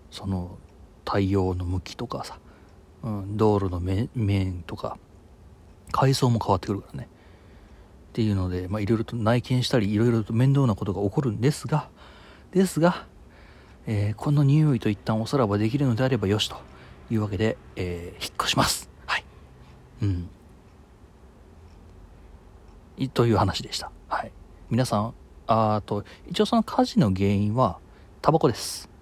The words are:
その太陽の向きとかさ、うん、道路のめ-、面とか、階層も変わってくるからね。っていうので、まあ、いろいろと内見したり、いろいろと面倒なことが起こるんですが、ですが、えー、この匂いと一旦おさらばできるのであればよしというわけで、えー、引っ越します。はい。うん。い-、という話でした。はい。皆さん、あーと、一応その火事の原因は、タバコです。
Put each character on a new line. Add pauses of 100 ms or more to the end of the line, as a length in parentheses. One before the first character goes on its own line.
(120)
そ
の (460)
太
陽
の
向
き
と
か
さ、 (640)
う
ん、
道
路
の
め-、
面
と
か、 (920)
階
層
も
変
わ
っ
て
く
る
か
ら
ね。 (1000)
っ
て
い
う
の
で、
ま
あ、
い
ろ
い
ろ
と
内
見
し
た
り、
い
ろ
い
ろ
と
面
倒
な
こ
と
が
起
こ
る
ん
で
す
が、 (640)
で
す
が、 (840)
え
ー、
こ
の
匂
い
と
一
旦
お
さ
ら
ば
で
き
る
の
で
あ
れ
ば
よ
し
と (520)
い
う
わ
け
で、 (220)
え
ー、
引
っ
越
し
ま
す。 (160)
は
い。 (800)
う
ん。 (2750)
い-、
と
い
う
話
で
し
た。 (180)
は
い。 (380)
皆
さ
ん、 (340)
あ
ー
と、 (240)
一
応
そ
の
火
事
の
原
因
は、 (420)
タ
バ
コ
で
す。 (120)